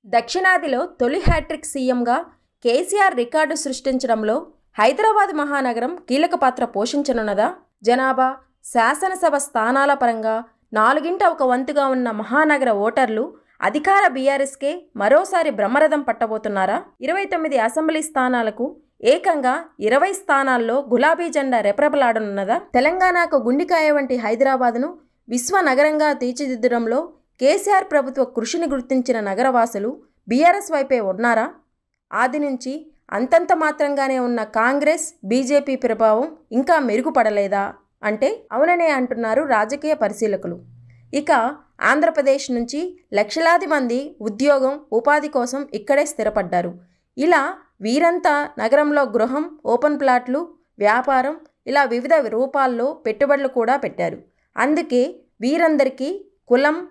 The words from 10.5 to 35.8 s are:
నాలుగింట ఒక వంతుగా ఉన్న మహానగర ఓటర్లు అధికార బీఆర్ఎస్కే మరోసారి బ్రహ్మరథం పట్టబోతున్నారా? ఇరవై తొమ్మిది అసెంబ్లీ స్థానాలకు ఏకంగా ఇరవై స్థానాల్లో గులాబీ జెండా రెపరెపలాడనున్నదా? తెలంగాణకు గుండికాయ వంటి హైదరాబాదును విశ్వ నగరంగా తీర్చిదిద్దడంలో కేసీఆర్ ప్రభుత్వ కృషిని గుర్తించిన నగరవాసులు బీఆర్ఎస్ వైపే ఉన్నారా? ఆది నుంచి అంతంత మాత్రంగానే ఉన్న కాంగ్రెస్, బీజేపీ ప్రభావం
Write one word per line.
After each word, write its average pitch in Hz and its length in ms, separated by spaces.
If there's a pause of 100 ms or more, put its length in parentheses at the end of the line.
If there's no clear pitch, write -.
నాలుగింట 302 500
ఒక 330 200
వంతుగా 269 440
ఉన్న 247 240
మహానగర 262 600
ఓటర్లు 220 520 (380)
అధికార 302 460
బీఆర్ఎస్కే 269 640 (240)
మరోసారి 302 540
బ్రహ్మరథం 269 520
పట్టబోతున్నారా? 214 760 (240)
ఇరవై 359 240
తొమ్మిది 320 340
అసెంబ్లీ 311 420
స్థానాలకు 247 680 (360)
ఏకంగా 285 520 (240)
ఇరవై 269 340
స్థానాల్లో 262 640 (140)
గులాబీ 311 400
జెండా 269 320
రెపరెపలాడనున్నదా? 220 1000 (140)
తెలంగాణకు 339 640
గుండికాయ 311 540
వంటి 269 260
హైదరాబాదును 247 760 (360)
విశ్వ 247 340
నగరంగా 302 520
తీర్చిదిద్దడంలో 247 880 (380)
కేసీఆర్ 381 520
ప్రభుత్వ 269 320
కృషిని 247 440
గుర్తించిన 254 520
నగరవాసులు 226 680 (380)
బీఆర్ఎస్ 339 440
వైపే 277 280
ఉన్నారా? 220 460 (640)
ఆది 254 280
నుంచి 262 340 (380)
అంతంత 330 420
మాత్రంగానే 285 680
ఉన్న 247 200 (180)
కాంగ్రెస్, 285 480 (200)
బీజేపీ 262 500
ప్రభావం 226 520 (240)